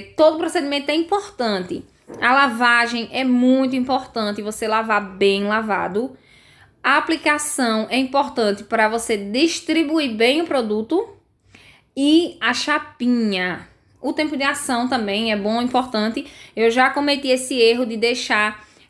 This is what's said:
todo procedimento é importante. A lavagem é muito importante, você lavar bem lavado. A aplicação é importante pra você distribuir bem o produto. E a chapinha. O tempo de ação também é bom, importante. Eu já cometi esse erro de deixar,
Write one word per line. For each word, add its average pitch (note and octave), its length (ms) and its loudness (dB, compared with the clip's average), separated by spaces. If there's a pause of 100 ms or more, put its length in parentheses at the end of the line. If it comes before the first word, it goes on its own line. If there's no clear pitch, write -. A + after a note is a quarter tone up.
(160)
todo D#4 220 4
procedimento C#4+ 520 -2
é D4 60 0
importante. A#3 880 -4 (380)
A A#3+ 120 4
lavagem A#3+ 800 2
é C4 140 -4
muito B3+ 500 4
importante, B3 640 -4
você G#3+ 280 -4
lavar G#3 480 -2
bem G3 260 2
lavado. G#3 720 -2 (640)
A C4+ 140 2
aplicação D4 920 0
é A#3 80 0
importante C4 640 0
pra A3 240 2
você A3+ 300 -2
distribuir D4 1000 0
bem B3 260 2
o E4+ 40 -2
produto. B3+ 640 -2 (880)
E D4+ 420 4
a A#3 140 0
chapinha. A#3+ 1120 -2 (340)
O C4+ 120 -4
tempo D4+ 240 -4
de C4+ 60 -2
ação C4+ 440 -2
também A3 460 -2
é - 20 0
bom, G#3+ 260 -2
importante. B3 640 -2 (300)
Eu A3+ 160 4
já B3+ 180 4
cometi C#4+ 380 -2
esse B3+ 320 0
erro A#3 260 4
de A3 120 -6
deixar, A3 680 -2 (240)